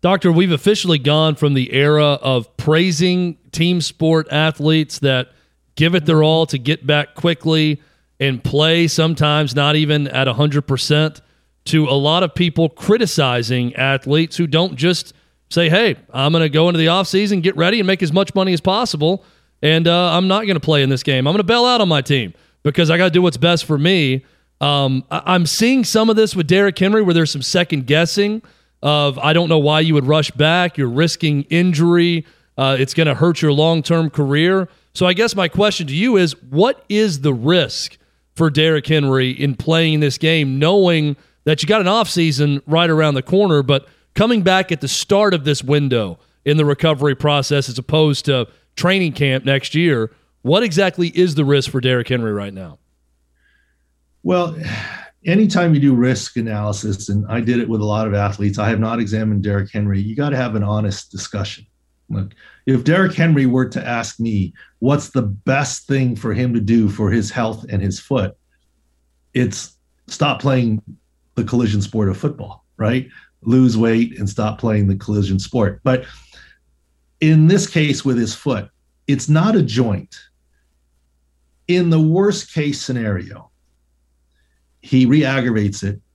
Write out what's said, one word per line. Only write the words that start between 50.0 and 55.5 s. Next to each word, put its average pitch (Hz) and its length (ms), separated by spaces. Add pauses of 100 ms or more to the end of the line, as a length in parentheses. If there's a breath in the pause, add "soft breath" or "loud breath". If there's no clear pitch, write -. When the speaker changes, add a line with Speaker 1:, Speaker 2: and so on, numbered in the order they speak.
Speaker 1:
what 175 220
exactly 180 460
is 175 260
the 147 100
risk 135 240
for 135 100
Derrick 123 280
Henry 117 260
right 101 200
now? 90 260 (1400)
Speaker 2:
Well, 160 340 (680 loud breath)
anytime 175 500